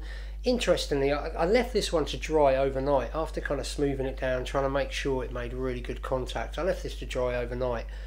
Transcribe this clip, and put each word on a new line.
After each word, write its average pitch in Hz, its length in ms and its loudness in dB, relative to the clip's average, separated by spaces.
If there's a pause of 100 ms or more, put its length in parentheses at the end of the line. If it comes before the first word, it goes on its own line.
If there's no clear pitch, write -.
(440)
Interestingly, 160 640 4
I, 147 180 0
I 165 180 0
left 233 260 4
this - 180 0
one 156 160 2
to 131 120 -4
dry 147 360 4
overnight 135 600 2
after 160 260 -2
kind 139 200 -2
of 123 60 -6
smoothing 139 380 0
it 131 160 -4
down, 127 240 0
trying 139 200 0
to 135 60 2
make 135 220 0
sure 131 320 0
it 113 80 -6
made 120 220 -4
really 127 260 -2
good - 220 -6
contact. 120 560 -2
I 151 40 -2
left 180 200 0
this 131 140 -6
to 131 100 -8
dry 127 300 0
overnight, 120 500 -2 (200)